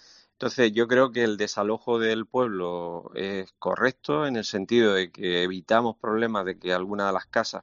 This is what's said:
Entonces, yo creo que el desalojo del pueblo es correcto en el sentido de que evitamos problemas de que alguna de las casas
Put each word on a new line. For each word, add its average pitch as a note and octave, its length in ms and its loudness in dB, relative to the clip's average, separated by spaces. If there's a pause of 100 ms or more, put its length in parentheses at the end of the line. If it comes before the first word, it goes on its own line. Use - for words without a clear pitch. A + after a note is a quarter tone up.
(320)
Entonces, A#2 400 2
yo A2+ 160 2
creo B2 240 4
que A#2+ 100 0
el G#2+ 140 2
desalojo G#2+ 600 -2
del A2 260 0
pueblo F2 880 -4
es F#2+ 440 -6
correcto C3 680 -2
en B2+ 100 -2
el G#2 80 -2
sentido G#2+ 500 2
de F#2 160 0
que F2+ 320 -2
evitamos A2 560 0
problemas A2 480 -2
de F2+ 120 -6
que F2+ 140 -4
alguna G2 360 -2
de F#2+ 40 0
las F#2 140 -4
casas - 360 -4